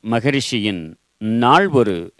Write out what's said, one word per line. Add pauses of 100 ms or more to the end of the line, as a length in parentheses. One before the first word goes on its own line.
மகரிஷியின் (540)
நாள்
ஒரு (240)